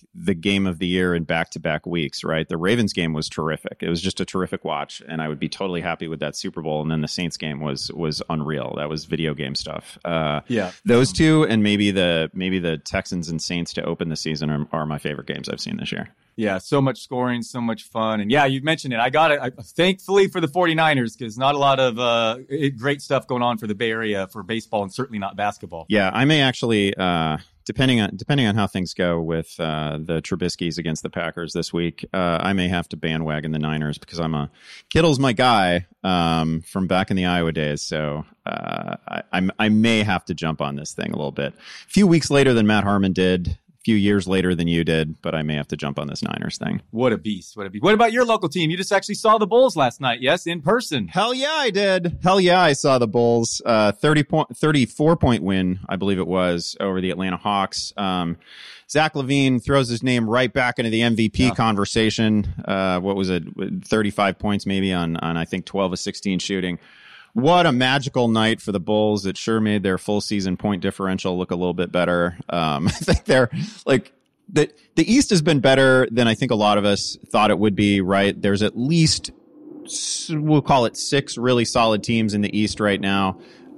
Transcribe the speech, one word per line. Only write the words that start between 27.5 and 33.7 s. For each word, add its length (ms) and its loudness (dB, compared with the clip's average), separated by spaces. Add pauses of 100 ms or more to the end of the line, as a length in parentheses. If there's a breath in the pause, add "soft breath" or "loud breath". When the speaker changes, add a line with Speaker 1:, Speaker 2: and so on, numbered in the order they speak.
Speaker 1:
depending 360 2
on, 140 -2
depending 320 0
on 80 0
how 100 2
things 300 -6
go 260 0
with, 380 -6
uh, 420 -4
the 220 -4
Trubiskys 560 -4
against 240 -6
the 80 -10
Packers 420 -8
this 180 -4
week, 320 -4 (120)
uh, 260 0
I 120 -2
may 140 0
have 220 -2
to 80 -10
bandwagon 540 -4
the 80 -4
Niners 400 -4